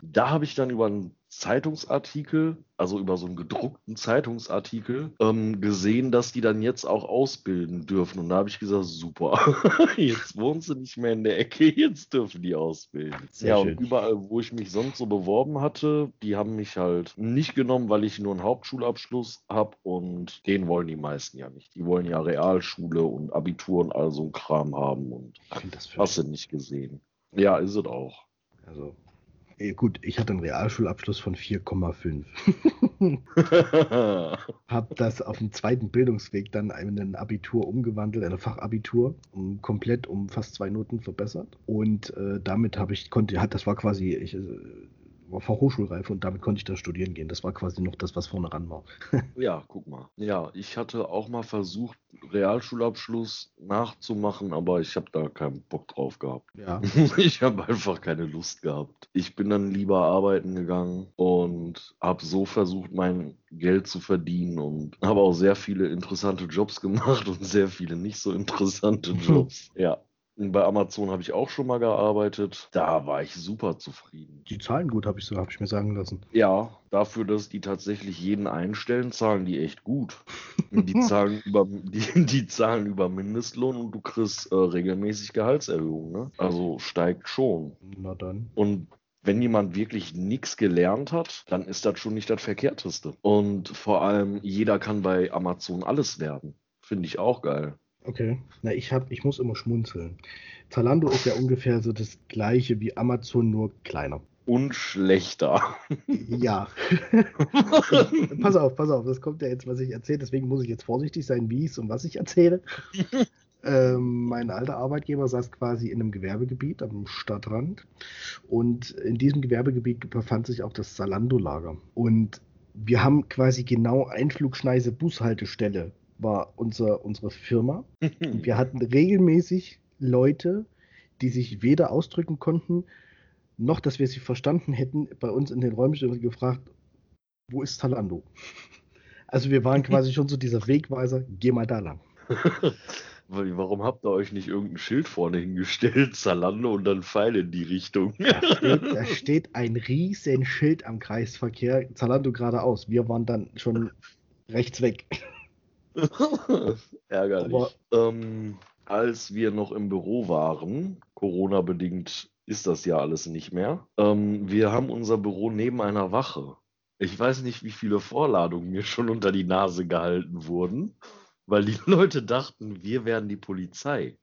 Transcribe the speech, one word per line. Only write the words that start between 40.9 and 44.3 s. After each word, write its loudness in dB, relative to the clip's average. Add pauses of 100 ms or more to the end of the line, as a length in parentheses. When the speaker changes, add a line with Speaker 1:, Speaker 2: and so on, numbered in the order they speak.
Speaker 2:
verbessert. -8
Und, -2
äh, -6
damit 0
hab -2
ich, -10
konnte, 0
hat, 0
das -4
war 2
quasi, 0
ich, -6